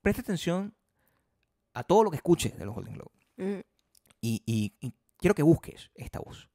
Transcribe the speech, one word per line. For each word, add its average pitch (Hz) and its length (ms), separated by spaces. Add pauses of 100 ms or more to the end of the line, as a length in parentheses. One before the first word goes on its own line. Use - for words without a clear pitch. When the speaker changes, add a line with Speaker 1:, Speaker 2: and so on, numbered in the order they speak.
Speaker 1:
Presta 202 200
atención 185 520 (960)
a 120 120
todo 214 200
lo 208 60
que 151 60
escuches 165 420
de - 80
los 104 80
Golden - 200
Globes. - 320 (120)
Speaker 2:
Ujú. 190 240 (580)
Speaker 1:
Y, 113 260
y, 110 340
y 127 120 (260)
quiero 175 160
que 156 80
busques - 520
esta - 260
voz. - 340